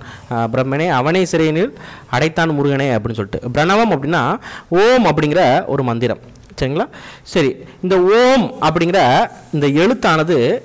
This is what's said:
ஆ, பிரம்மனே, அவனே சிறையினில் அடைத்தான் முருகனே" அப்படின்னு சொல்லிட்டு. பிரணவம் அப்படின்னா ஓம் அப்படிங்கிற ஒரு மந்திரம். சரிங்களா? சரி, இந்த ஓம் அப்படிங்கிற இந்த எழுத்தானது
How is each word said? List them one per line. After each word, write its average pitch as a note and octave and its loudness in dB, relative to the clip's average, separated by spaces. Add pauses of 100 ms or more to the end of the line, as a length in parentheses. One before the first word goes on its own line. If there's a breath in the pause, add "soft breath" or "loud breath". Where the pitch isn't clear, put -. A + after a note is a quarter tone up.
(320 loud breath)
ஆ, A#2 -2
பிரம்மனே, C3+ -2
அவனே D#3+ 0
சிறையினில் E3 0 (380 loud breath)
அடைத்தான் D#3+ 0
முருகனே" C#3 0
அப்படின்னு A2+ -4
சொல்லிட்டு. G#2+ -6 (140)
பிரணவம் G3 2
அப்படின்னா D3+ -2 (300 loud breath)
ஓம் A3 4
அப்படிங்கிற D3+ 2
ஒரு C#3 -2
மந்திரம். A#2 -2 (420)
சரிங்களா? D3+ -4 (340 loud breath)
சரி, C#3+ -2 (260 loud breath)
இந்த F#3 2
ஓம் A3+ 4
அப்படிங்கிற E3 2 (240)
இந்த D3 0
எழுத்தானது D#3+ 2